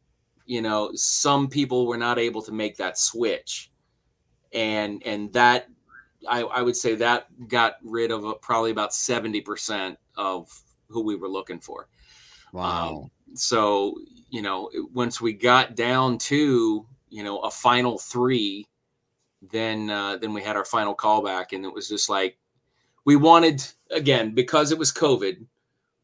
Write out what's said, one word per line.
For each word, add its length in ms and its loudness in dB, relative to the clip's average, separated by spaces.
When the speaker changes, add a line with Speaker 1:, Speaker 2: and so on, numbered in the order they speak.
Speaker 1:
you 160 -4
know, 320 -2
some 540 2
people 380 0
were 120 -2
not 200 0
able 240 -2
to 100 -12
make 260 -4
that 200 -6
switch. 720 -4
And, 520 -4
and 280 -6
that, 360 4
I, 140 -2
I 200 -4
would 140 0
say 200 0
that 300 0
got 340 2
rid 280 -2
of, 140 -4
uh, 100 -6
probably 360 0
about 240 -2
seventy 460 -2
percent 580 -8
of 320 -4
who 140 -6
we 140 -4
were 120 -8
looking 300 -8
for. 300 -18
Speaker 2:
Wow. 380 -4
Speaker 1:
Um, 200 -14
so, 600 0
you 120 -8
know, 280 -6
once 280 -2
we 120 -2
got 420 4
down 440 2
to, 680 2
you 160 -12
know, 160 -8
a 100 -4
final 480 2
three, 720 -2
then, 400 -4
uh, 280 -4
then 140 -6
we 100 -6
had 140 -4
our 100 -2
final 280 -2
callback, 580 0
and 120 -8
it 100 -8
was 140 -10
just 200 -2
like, 300 0
we 120 8
wanted, 500 8
again, 440 2
because 360 2
it 80 0
was 140 0
covid, 520 0